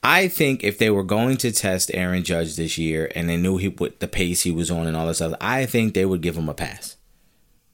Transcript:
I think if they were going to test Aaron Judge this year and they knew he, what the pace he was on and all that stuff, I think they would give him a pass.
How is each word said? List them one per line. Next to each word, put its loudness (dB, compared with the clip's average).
I 6
think 2
if 0
they 6
were 4
going 2
to 0
test 0
Aaron 0
Judge -2
this -4
year -2
and -2
they 0
knew 2
he, 0
what -4
the -4
pace 0
he 0
was 0
on -2
and -2
all -2
that -2
stuff, -2
I -2
think 0
they 2
would 0
give -2
him -2
a -6
pass. -10